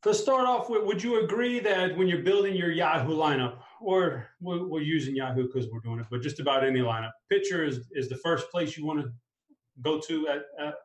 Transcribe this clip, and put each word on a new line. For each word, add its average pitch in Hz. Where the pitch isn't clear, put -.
Let's 208
start 262
off 233
with, 214
would 202
you 233
agree 240
that 185
when 185
you're 165
building 196
your 175
Yahoo 160
lineup, 139
or 180
we're, 175
we're 160
using 147
Yahoo 131
'cause 120
we're 113
doing 117
it, 113
but 123
just 147
about 135
any 131
lineup, 113
pitcher 196
is, 123
is 131
the 131
first 165
place 175
you 151
wanna 151
go 156
to 156
at, 147
at, 147